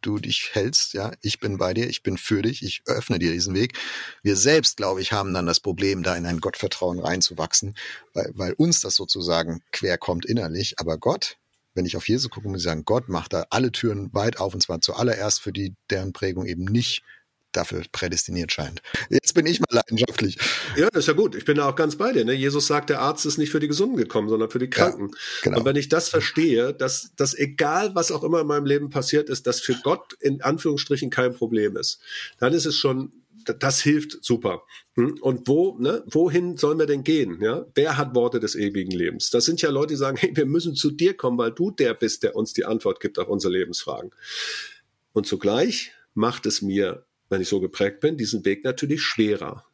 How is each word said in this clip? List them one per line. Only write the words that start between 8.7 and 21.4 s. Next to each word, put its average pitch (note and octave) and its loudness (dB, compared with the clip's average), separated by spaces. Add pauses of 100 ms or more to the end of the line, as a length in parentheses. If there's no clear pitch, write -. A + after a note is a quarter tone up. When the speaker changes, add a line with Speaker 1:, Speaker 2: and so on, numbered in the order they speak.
Speaker 1:
das F#2+ -2
sozusagen E2+ 0 (100)
quer F2+ 0
kommt E2+ -2
innerlich. G2 -4
Aber E2 -2
Gott, - -2 (380)
wenn F#2 0
ich E2 -4
auf - -6
Jesus B2+ 2
gucke, G#2 -8
muss F#2+ -4
ich F2 -4
sagen, D#2+ -2
Gott B2 0
macht E2 -4
da F2 -2
alle A#2+ 2
Türen G2+ -2
weit G#2 0
auf, F#2+ -2
und G2+ -2
zwar E2+ -2
zuallererst G#2+ 0
für F#2+ -8
die, G2 -4 (140)
deren F#2+ -2
Prägung F#2 -4
eben F2+ -4
nicht A2+ 0 (480)
dafür F2 -2
prädestiniert F2 -4
scheint. D#2+ -6 (280)
Jetzt - 4
bin D#3+ 4
ich E3+ 0
mal - 2
leidenschaftlich. A2+ 0 (400)
Speaker 2:
Ja, F3 6
das F3 2
ist - 2
ja D#3 4
gut. G3 2
Ich D3+ -8